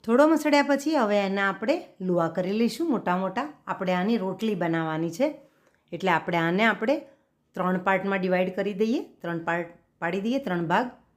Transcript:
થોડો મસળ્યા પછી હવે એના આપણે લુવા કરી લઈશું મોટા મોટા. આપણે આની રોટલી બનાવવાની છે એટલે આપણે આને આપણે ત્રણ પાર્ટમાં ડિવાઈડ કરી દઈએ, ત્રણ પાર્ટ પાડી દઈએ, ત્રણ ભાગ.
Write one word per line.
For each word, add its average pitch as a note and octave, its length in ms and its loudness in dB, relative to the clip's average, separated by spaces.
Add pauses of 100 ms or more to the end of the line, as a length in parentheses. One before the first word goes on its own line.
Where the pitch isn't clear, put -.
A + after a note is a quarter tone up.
થોડો A#3+ 240 6
મસળ્યા D4+ 420 4
પછી C#4+ 280 2
હવે G#3 240 2
એના G3 280 0
આપણે A3 260 0 (260)
લુવા F3 340 2
કરી F#3 240 -2
લઈશું A#3+ 340 0
મોટા F#3 240 0
મોટા. F#3+ 300 -4 (240)
આપણે F#3 240 -2
આની G3+ 280 0
રોટલી F#3+ 380 -2
બનાવવાની E3 540 -2
છે C#4 120 2 (640)
એટલે F3+ 220 0
આપણે E3+ 260 0
આને F3 260 2
આપણે A3+ 300 0 (600)
ત્રણ F#3 320 0
પાર્ટમાં F#3+ 340 0
ડિવાઈડ F#3 340 0
કરી G3 260 -4
દઈએ, A3+ 180 0 (180)
ત્રણ E3+ 300 -6
પાર્ટ E3+ 240 -4 (280)
પાડી F3 220 -4
દઈએ, A#3 180 -2
ત્રણ F3 280 -4
ભાગ. G#3 200 0 (300)